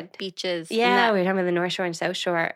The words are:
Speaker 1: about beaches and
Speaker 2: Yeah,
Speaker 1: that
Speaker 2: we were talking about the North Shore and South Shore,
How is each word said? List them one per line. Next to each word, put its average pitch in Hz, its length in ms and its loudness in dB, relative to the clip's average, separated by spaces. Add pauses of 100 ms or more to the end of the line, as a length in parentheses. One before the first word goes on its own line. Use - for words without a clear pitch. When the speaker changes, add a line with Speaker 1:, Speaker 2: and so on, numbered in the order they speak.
Speaker 1:
about - 140 -20
beaches 180 540 -6
and 226 80 -2
Speaker 2:
Yeah, 240 160 4 (120)
Speaker 1:
that 220 60 2
Speaker 2:
we 196 60 2
were 180 60 2
talking 190 140 2
about 185 60 0
the 180 60 2
North 175 220 0
Shore 190 120 -4
and 170 100 -4
South 175 200 -4
Shore, 170 400 -2